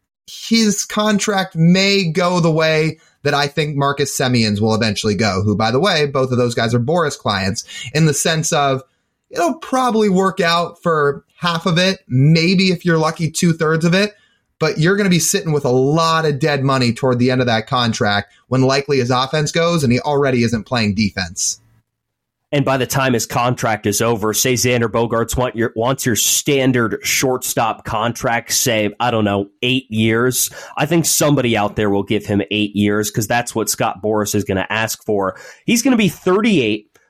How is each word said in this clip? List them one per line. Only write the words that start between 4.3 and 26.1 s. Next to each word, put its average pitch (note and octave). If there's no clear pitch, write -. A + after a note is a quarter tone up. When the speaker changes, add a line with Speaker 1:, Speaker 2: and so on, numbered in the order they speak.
Speaker 1:
will A2
eventually G#2+
go, F#2+
who, G#2
by A2
the B2+
way, E3
both C3+
of A#2+
those B2
guys A#2
are B2
Boras D3+
clients, G2
in D#3+
the D3
sense D#3+
of C#3
it'll D#4+
probably A#3
work F#3+
out E3+
for D#3
half E3+
of E3+
it, F#3
maybe E3
if F3
you're E3
lucky, D#3+
two-thirds D#3+
of F3
it, G#3
but D#3+
you're F3
gonna G3+
be F3
sitting E3+
with D3
a B2+
lot D#3+
of C#3+
dead C#3+
money C3
toward B2
the B2
end B2+
of B2
that A2
contract A2+
when B2+
likely C#3
his A#2+
offense C3+
goes E3+
and A#2+
he B2
already C#3
isn't A2+
playing G#2+
defense. F#2+
Speaker 2:
And C#3+
by C3+
the B2
time C3
his A2+
contract A#2+
is G2+
over, A2
say B2+
Xander A#2+
Bogaerts A#2
want B2
your, A2+
wants B2
your A#2